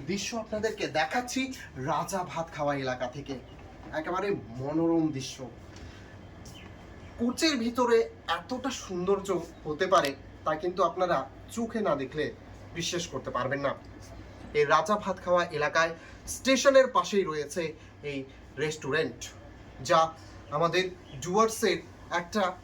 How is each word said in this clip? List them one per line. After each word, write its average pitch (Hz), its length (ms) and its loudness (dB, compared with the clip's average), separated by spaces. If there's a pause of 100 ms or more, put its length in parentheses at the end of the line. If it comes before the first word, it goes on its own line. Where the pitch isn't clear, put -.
দৃশ্য 202 220 -2 (120)
আপনাদেরকে 214 420 -2 (140)
দেখাচ্ছি 247 420 0 (500)
রাজা 170 300 0 (120)
ভাত 165 140 -4 (100)
খাওয়া 143 180 0 (100)
এলাকা 127 220 -2 (100)
থেকে, 139 180 -8 (640)
একেবারে 180 300 -2 (320)
মনোরম 160 440 4 (120)
দৃশ্য। - 220 -8 (1800)
কোচের 285 360 2 (100)
ভিতরে 233 320 4 (420)
এতটা 262 320 -4 (120)
সৌন্দর্য 185 460 0 (380)
হতে 151 280 0
পারে 147 160 6 (340)
তা 156 80 0 (100)
কিন্তু 180 180 -2 (100)
আপনারা 180 260 2 (400)
চোখে 226 300 -2
না 165 60 4 (100)
দেখলে 139 220 -2 (520)
বিশ্বাস 170 360 -2
করতে 135 240 -6
পারবেন 127 300 0
না। 123 60 2 (840)
এই 147 60 8 (100)
রাজা 160 300 4
ভাত 190 200 -2
খাওয়া 175 180 6 (160)
এলাকায় 165 340 4 (420)
স্টেশনের 269 520 8 (100)
পাশেই 185 340 4
রয়েছে 151 320 -2 (480)
এই 139 80 -4 (440)
রেস্টুরেন্ট, 151 580 0 (680)
যা 165 120 8 (560)
আমাদের 170 280 4 (380)
ডুয়ার্সের 202 560 2 (420)
একটা 202 220 -2 (200)